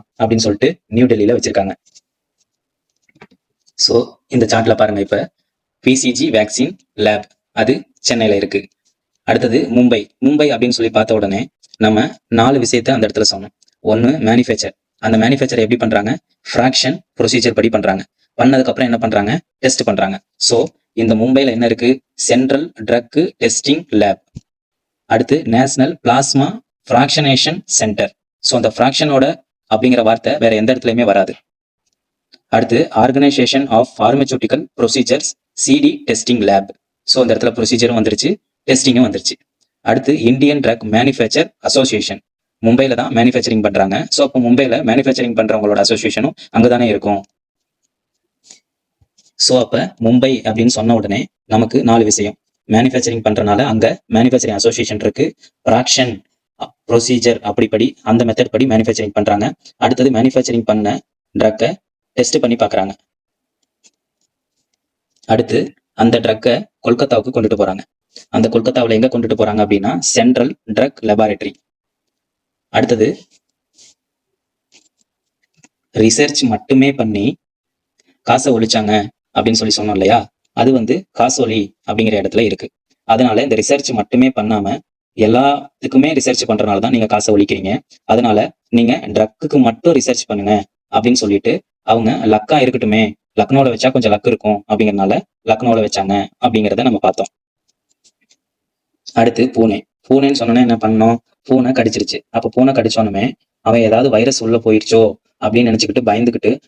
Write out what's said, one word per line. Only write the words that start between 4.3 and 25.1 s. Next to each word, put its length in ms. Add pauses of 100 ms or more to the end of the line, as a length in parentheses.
சார்ட்ல 300
பாருங்க, 260
இப்ப 300 (480)
பி 160
சி 160
ஜி 180
வேக்சின் 480 (180)
லேப் 280 (280)
அது 420
சென்னையில 440
இருக்கு. 300 (560)
அடுத்தது 460
மும்பை. 400 (160)
மும்பை 240
அப்படின்னு 200
சொல்லி 220
பார்த்த 220
உடனே 340 (300)
நம்ம 340 (160)
நாலு 320
விஷயத்த 320
அந்த 160
இடத்துல 240
சொன்னோம். 160 (360)
ஒண்ணு 360
மேனுஃபேக்சர். 520 (260)
அந்த 200
மேனுஃபேக்சர் 320
எப்படி 280
பண்றாங்க? 420 (340)
ஃப்ராக்ஷன் 460 (200)
ப்ரொசீஜர் 320
படி 180
பண்றாங்க. 360 (360)
பண்ணதுக்கு 160
அப்புறம் 260
என்ன 140
பண்றாங்க? 440 (180)
டெஸ்ட் 240
பண்றாங்க. 380 (140)
So, 300 (280)
இந்த 220
மும்பைல 300
என்ன 200
இருக்கு? 360 (120)
சென்ட்ரல் 600 (120)
ட்ரக் 540
டெஸ்டிங் 500
லேப். 300 (840)
அடுத்து, 380